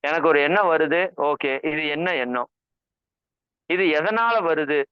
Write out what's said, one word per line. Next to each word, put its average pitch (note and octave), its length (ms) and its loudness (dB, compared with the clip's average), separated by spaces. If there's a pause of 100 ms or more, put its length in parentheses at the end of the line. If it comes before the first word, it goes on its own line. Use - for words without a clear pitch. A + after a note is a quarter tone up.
எனக்கு D#3 240 2
ஒரு D3+ 120 4
எண்ணம் F3+ 300 2
வருது, D#3+ 300 2 (200)
ஓகே, C#3+ 320 -2 (120)
இது D#3 240 -4
என்ன E3+ 260 -4
எண்ணம்? B2 340 -4 (1200)
இது F#3 160 0
எதனால A3 560 0
வருது? D#3 360 0 (140)